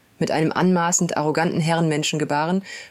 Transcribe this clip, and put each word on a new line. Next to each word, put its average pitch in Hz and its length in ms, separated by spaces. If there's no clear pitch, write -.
Mit - 140
einem 156 180
anmaßend 175 640
arroganten 156 440
Herrenmenschengebaren 156 1040